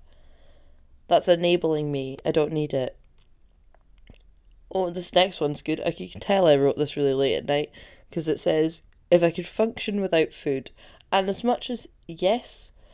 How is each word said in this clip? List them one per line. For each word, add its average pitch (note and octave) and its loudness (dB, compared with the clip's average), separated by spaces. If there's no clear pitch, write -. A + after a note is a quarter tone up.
That's E3 4
enabling E3+ 2
me. C3+ -6
I D#3+ -2
don't D#3 0
need D3+ -4
it. C3 -4
Oh, F#3+ -2
this F3 -6
next F#3 2
one's D3 -2
good. D#3 -4
I E3+ -2
can F#3 -10
tell F#3+ 2
I D3 8
wrote C#3 4
this C#3+ -2
really C#3+ 2
late C3+ 0
at - -4
night C#3+ -2
'cause D#3+ -6
it D#3 0
says, D#3+ 0
"If F3 6
I E3+ 4
could E3+ -8
function A3 -4
without E3+ 0
food." C3+ -6
And G3 0
as F#3+ -6
much B3 -2
as, A#3+ -10
yes, - -4